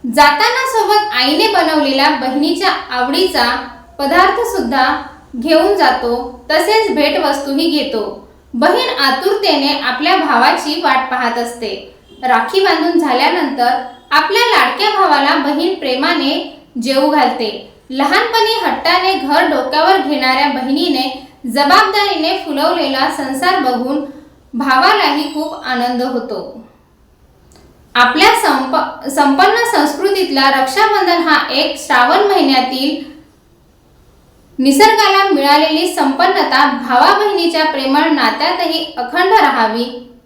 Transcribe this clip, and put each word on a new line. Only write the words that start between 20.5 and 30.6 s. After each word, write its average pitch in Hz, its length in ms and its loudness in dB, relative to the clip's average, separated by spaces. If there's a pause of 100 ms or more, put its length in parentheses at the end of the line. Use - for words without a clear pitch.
जबाबदारीने 370 880 0
फुलवलेला 285 800 -2
संसार 302 440 -2
बघून 262 440 -2 (500)
भावालाही 294 800 0
खूप 311 300 -8
आनंद 247 380 -4
होतो. 226 600 -8 (1300)
आपल्या 392 540 4
संप-, 269 600 -2
संपन्न 302 460 4
संस्कृतीतला 339 960 0
रक्षाबंधन 339 720 2